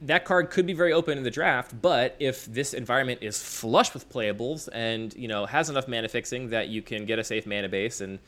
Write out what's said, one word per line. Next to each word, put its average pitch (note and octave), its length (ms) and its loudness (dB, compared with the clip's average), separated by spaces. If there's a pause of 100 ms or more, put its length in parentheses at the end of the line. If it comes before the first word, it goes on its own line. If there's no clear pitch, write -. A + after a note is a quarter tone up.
that D#3+ 220 4
card F3+ 260 4
could F#3 160 2
be F#3 80 -2
very E3+ 180 4
open D#3+ 240 2
in C3 80 -4
the A#2+ 60 0
draft, B2+ 500 0
but C3 400 4
if C3 240 0
this A#2+ 300 -4
environment B2 480 0
is G#2+ 200 -6
flush D3 500 2
with - 180 -14
playables A#2 600 -2
and, A2+ 420 -4
you B2 120 -8
know, G#2 200 0
has D3+ 240 0
enough C3 180 -2
mana A2+ 200 -2
fixing B2 420 -4
that A2 180 0
you A2 140 -4
can G#2+ 240 -6
get A2+ 120 0
a A2 60 -2
safe G#2+ 220 -4
mana G2+ 220 -2
base G2 340 -2
and F#2+ 240 -8